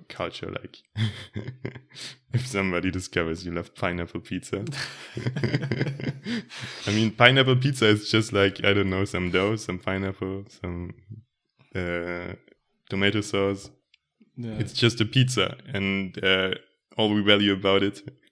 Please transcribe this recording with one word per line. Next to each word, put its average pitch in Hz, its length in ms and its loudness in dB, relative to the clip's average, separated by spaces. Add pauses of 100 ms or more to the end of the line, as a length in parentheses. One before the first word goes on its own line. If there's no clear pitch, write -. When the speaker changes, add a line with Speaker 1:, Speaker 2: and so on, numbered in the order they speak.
Speaker 1:
culture. - 420 -8
Like, - 280 -10 (160)
<laughs> - 1400 -8
if 127 140 -2
somebody 95 440 0
discovers 87 540 -2
you 87 80 -6
love 85 220 -6
pineapple 87 460 -4
pizza, - 440 -6 (520)
<laughs> - 0 - (1700)
I 101 40 -2
mean, 107 220 2
pineapple 127 440 6
pizza 127 300 2
is 107 240 4
just, 110 220 4
like, 98 320 2
I 101 80 4
don't 98 180 2
know, 95 140 0
some 90 260 -2
dough, 98 260 2
some 92 220 -6
pineapple, 95 720 -4
some, 87 460 -10 (800)
uh, 87 580 -6 (560)
tomato 101 320 0
sauce. 98 500 -2 (640)
Speaker 2:
Yeah. 117 220 -10
Speaker 1:
It's 104 140 -4
just - 280 2
a 113 40 2
pizza, 107 520 2 (160)
and, 98 520 -2
uh, 95 300 2 (420)
all 110 160 4
we 104 100 2
value 101 300 6
about 98 300 4
it 98 200 -2 (300)